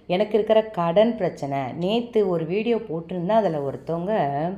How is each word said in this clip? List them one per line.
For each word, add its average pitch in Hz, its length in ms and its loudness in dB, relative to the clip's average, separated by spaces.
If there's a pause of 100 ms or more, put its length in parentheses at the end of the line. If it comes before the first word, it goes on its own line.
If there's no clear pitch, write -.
எனக்கு 208 280 0
இருக்கிற 214 280 4
கடன் 208 540 2
பிரச்சனை. 147 420 -4 (140)
நேத்து 214 560 0
ஒரு 165 160 0
வீடியோ 214 320 0
போட்டிருந்தேன், 175 640 -2
அதுல 165 180 0
ஒருத்தவங்க 160 600 -4 (400)